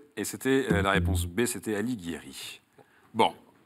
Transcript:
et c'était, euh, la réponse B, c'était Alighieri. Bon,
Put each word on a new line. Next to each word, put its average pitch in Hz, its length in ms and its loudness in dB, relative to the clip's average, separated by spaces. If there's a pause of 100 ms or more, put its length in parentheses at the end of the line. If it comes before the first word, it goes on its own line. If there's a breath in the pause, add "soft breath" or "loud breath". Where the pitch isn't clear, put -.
(160)
et 104 80 -2
c'était, 135 480 2
euh, 101 100 4
la 98 100 4
réponse 92 340 2
B, 90 200 0
c'était 107 300 -4
Alighieri. 101 840 -8 (520 soft breath)
Bon, 107 200 4 (320)